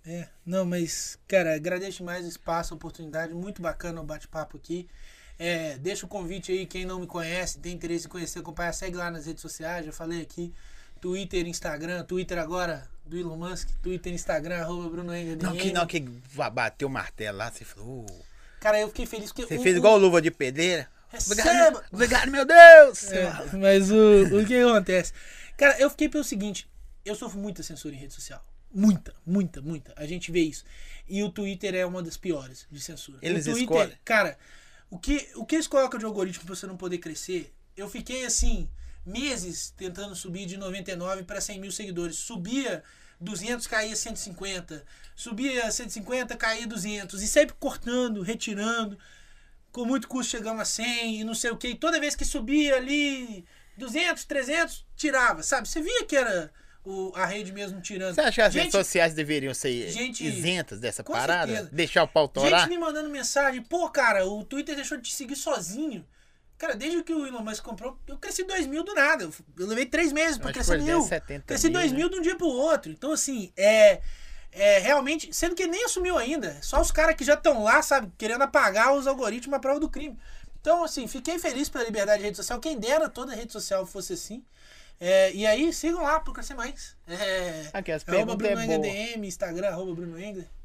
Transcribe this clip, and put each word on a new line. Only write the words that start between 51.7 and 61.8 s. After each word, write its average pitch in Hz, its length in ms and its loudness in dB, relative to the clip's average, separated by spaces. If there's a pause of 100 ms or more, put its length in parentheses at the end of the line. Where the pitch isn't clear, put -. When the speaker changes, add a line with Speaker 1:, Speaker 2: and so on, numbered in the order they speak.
Speaker 1:
toda 320 260 -2
vez 285 140 -2
que - 100 -4
subia 277 500 2
ali 254 720 -2 (320)
duzentos, 311 480 -4
trezentos, 294 600 -4 (100)
tirava, 254 460 0
sabe? 254 280 -2
Você 311 120 -4
via 440 240 -2
que 302 100 -4
era 202 360 0 (320)
o, 190 320 -8
a 185 100 -2
rede 190 260 -8
mesmo 196 300 -10
tirando. 185 340 -8
Speaker 2:
Você 302 60 2
acha 254 100 2
que 233 100 2
as 208 120 6
Speaker 1:
Gente, 311 100 2
Speaker 2:
redes 339 80 -2
sociais 170 420 2
deveriam 147 400 -4
ser 120 380 -4
Speaker 1:
gente, 240 340 -6
Speaker 2:
isentas 156 540 -4
dessa 110 240 -6
Speaker 1:
com 294 100 -8
Speaker 2:
parada? 165 380 0
Speaker 1:
certeza. 208 240 -6
Speaker 2:
Deixar 165 280 2